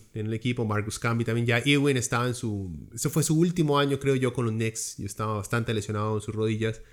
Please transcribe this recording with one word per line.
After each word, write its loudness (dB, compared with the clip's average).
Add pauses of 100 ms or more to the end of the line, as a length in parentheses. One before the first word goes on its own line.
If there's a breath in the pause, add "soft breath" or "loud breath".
(120)
en -6
el -4
equipo, -2
Marcus -2
Camby 0
también 0
ya. 4
Ewing 4
estaba 0
en -2
su, -6
ese -2
fue 2
su 2
último 4
año, 2
creo 2
yo, 2
con 0
los 0
Knicks -4
y -6
estaba -4
bastante -2
lesionado -2
en -2
sus -8
rodillas. -2 (100)